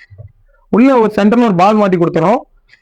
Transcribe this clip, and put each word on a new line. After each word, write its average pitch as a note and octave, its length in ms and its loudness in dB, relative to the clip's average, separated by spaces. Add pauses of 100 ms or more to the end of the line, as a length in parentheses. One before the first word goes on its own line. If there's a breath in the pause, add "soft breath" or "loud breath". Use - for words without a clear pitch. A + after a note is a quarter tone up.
(760 soft breath)
உள்ள B3 120 4 (140)
ஒரு G#3+ 140 -2
சென்டர்ல A#3 340 0
ஒரு F3+ 120 -2
பால் G#3+ 180 2
மாட்டி F#3+ 220 -2
கொடுத்துறோம். E3+ 380 -2 (420 soft breath)